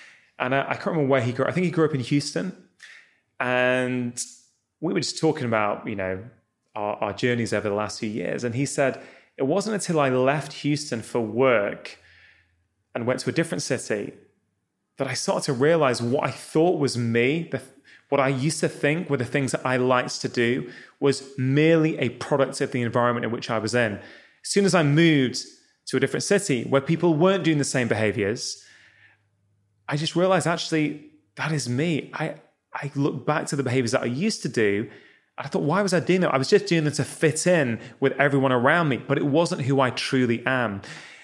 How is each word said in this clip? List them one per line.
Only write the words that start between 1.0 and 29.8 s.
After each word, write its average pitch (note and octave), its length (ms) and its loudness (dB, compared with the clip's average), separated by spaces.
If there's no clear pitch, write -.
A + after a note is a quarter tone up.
where C3 100 4
he B2 80 0
grew, B2 160 -2
I A#2 60 0
think F3+ 140 0
he D#3+ 40 -2
grew D#3 140 2
up D3+ 100 0
in C3 60 -2
Houston. D3 560 -2
And B2+ 840 0
we D3+ 120 -4
were - 60 -2
just - 220 -4
talking D#3 240 0
about, A2 420 0
you A2+ 80 -6
know, F#2+ 300 -6
our, G#2+ 220 -4
our G#2 160 -4
journeys A#2 400 -2
over G#2 160 0
the G2+ 80 0
last G#2 240 -4
few A2 100 -4
years. - 320 -6
And A#2 140 -4
he C#3 100 0
said, C3+ 340 -2
"It C3+ 80 -4
wasn't G3 300 -2
until F3 260 0
I C3+ 80 4
left C3 460 0
Houston C#3+ 460 -4
for A#2+ 200 -4
work A2+ 800 0
and A#2 120 -4
went C3 100 0
to - 100 -8
a - 40 0
different E3 280 -2
city - 520 -4
that C3 100 -4
I B2+ 60 -6
started - 320 -2
to D3 60 0
realize C3+ 480 2
what A#2+ 240 0
I C#3 60 -2
thought E3+ 480 0
was C3+ 180 -2
me, B2 540 0
the, C3 100 -6
what C#3 120 2
I C3 80 2
used C#3 320 -2
to D#3+ 80 0
think D#3 420 -2
were C#3 60 0
the B2 80 -2
things C3 260 -2
that - 160 -4
I B2+ 120 0
liked B2 420 0
to B2+ 80 -4
do, B2 420 0
was - 360 0
merely D#3 640 4
a B2+ 120 0
product - 500 -2
of C3+ 100 -2
the B2 120 -2
environment A#2+ 440 0
in A2 60 -4
which B2 180 -6
I A2+ 80 0
was G#2+ 160 -2
in." A2+ 200 2
As - 560 -14
soon G3+ 140 4
as F#3 120 4
I E3 80 4
moved C#3+ 580 4
to - 100 -2
a B2+ 40 0
different - 220 0
city E3+ 400 0
where B2+ 180 0
people E3 340 2
weren't F#3 280 2
doing D3+ 160 2
the C#3 60 0
same B2 240 0
behaviors, G#2 760 -2